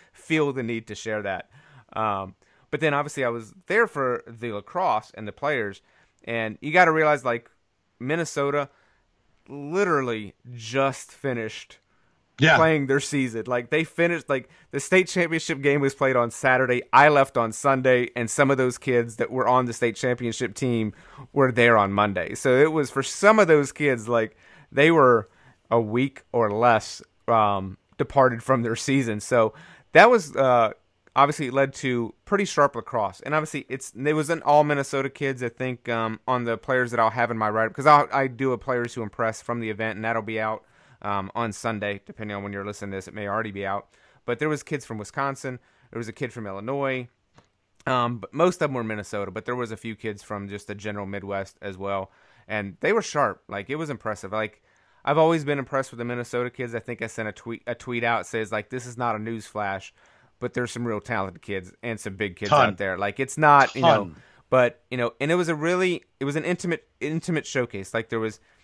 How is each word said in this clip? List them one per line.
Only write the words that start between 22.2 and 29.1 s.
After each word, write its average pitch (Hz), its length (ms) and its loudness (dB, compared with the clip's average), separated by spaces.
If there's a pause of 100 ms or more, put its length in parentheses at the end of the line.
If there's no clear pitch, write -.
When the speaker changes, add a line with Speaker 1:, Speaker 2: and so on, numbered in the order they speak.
Speaker 1:
So 131 220 2
it 156 160 6
was, 147 180 -2
for 135 120 -2
some 214 360 4
of 190 80 6
those 147 240 4
kids, 120 380 -2
like, 113 260 0 (340)
they 151 220 4
were 127 380 6 (420)
a 117 80 4
week 117 440 -2 (100)
or 110 180 2
less, 113 500 2 (280)
um, 101 480 2 (200)
departed 127 460 2
from 131 200 2
their 113 120 -2
season. 117 460 -2